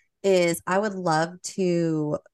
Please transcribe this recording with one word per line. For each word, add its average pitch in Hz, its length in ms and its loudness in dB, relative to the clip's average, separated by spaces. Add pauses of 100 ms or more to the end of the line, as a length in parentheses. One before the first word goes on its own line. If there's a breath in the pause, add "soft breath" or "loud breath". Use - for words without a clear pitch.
(220 soft breath)
is 180 460 2
I 185 100 0
would 208 160 -2
love 175 480 -2 (140)
to 165 640 0 (140)